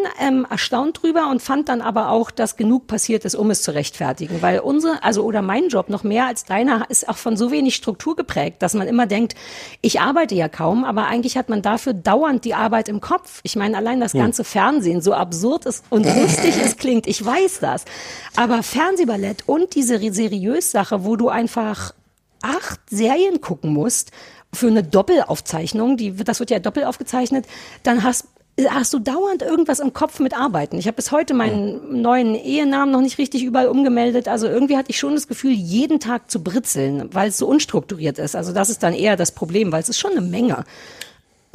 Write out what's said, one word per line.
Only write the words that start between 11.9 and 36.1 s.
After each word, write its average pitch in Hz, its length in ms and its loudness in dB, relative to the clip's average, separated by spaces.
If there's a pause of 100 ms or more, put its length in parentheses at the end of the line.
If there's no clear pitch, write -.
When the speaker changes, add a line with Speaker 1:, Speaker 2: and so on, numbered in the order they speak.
Speaker 1:
dauernd 233 500 2
die 226 120 -2
Arbeit 220 340 0
im 208 120 -4
Kopf. - 420 -4
Ich - 120 -6
meine, 208 220 0
allein 233 220 0
das 233 140 0
Speaker 2:
Hm. 135 80 4
Speaker 1:
ganze 120 220 0
Fernsehen, 196 580 2
so 190 120 4
absurd 180 540 -2
es - 240 -6
und 220 140 4
lustig 262 560 4
es - 140 0
klingt, 240 300 0
ich 208 180 -4
weiß 339 360 0
das. 135 260 -4 (500)
Aber 233 280 2
Fernsehballett 233 840 0
und 330 280 2
diese 240 260 2
re-, 214 100 -2
seriös 208 600 0
Sache, 196 340 0
wo 220 100 0
du 233 140 2
einfach 220 640 -2 (480)
acht - 380 -6 (100)
Serien 294 520 2
gucken 160 320 -4
musst, 151 360 0 (420)
für - 160 0
eine 220 160 6
Doppelaufzeichnung, 202 1120 2
die, 208 180 -4
das 220 240 -2
wird 240 100 -4
ja 214 80 2
doppelt 226 300 -2
aufgezeichnet, 254 580 -2 (380)
dann 240 200 2
hast, 247 220 0 (460)
hast 247 220 0
du 285 60 0
dauernd 320 420 -2
irgendwas 302 380 0
im 269 140 -2
Kopf - 260 -2
mit 262 160 0
Arbeiten. 185 440 -2
Ich 175 80 -4
hab 226 100 -2
bis - 140 -4
heute 302 220 2
meinen 214 480 0
Speaker 2:
Hm. 262 200 -4
Speaker 1:
neuen 233 340 4
Ehenamen 277 560 0
noch 262 100 4
nicht 262 180 0
richtig 269 240 -2
überall 254 240 2
umgemeldet. 247 600 2
Also 226 200 0
irgendwie 269 280 2
hatte 269 140 0
ich - 100 -4
schon 285 160 -2
das 294 120 -4
Gefühl, - 240 -2
jeden 220 500 2
Tag 233 300 -4